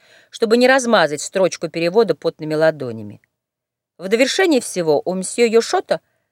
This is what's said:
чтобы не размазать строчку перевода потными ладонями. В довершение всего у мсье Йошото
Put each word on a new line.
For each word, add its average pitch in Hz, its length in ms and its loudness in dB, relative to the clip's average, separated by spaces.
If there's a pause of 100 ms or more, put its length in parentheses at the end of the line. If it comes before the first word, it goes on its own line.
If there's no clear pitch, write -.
(300)
чтобы 226 260 0
не 247 100 4
размазать 226 540 2
строчку 175 480 -2
перевода 165 460 0
потными 156 400 -6
ладонями. 127 680 -2 (800)
В 180 100 -10
довершение 262 520 2
всего 156 440 -2
у 180 100 -4
мсье 190 320 0
Йошото 226 540 0 (320)